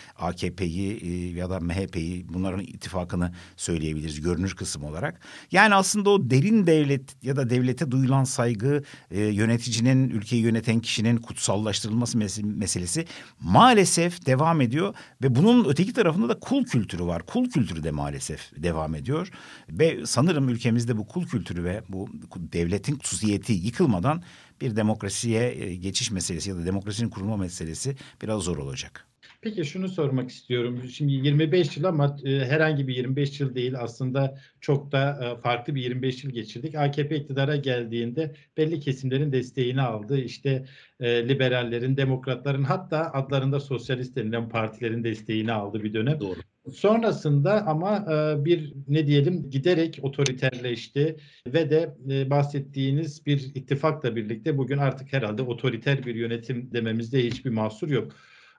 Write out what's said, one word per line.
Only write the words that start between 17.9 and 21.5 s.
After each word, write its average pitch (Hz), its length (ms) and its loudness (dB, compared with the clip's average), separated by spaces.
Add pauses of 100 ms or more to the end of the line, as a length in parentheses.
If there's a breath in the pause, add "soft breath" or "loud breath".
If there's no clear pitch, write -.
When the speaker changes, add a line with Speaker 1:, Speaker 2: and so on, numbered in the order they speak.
Speaker 1:
maalesef 71 680 -6
devam 80 380 -2
ediyor 139 360 -4 (380 loud breath)
ve 156 380 2
sanırım 147 420 2
ülkemizde 117 480 0
bu 107 100 -4
kul 180 200 -4
kültürü 87 380 -4